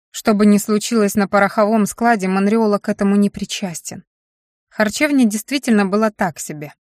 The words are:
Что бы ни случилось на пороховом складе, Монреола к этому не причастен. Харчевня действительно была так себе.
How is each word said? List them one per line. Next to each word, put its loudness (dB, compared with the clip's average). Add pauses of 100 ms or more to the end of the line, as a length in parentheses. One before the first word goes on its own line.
(120)
Что 0
бы 4
ни 6
случилось -2
на 0
пороховом 2
складе, 0
Монреола 2
к -6
этому 0
не 2
причастен. -10 (680)
Харчевня 0
действительно 0
была 0
так -6
себе. -12 (220)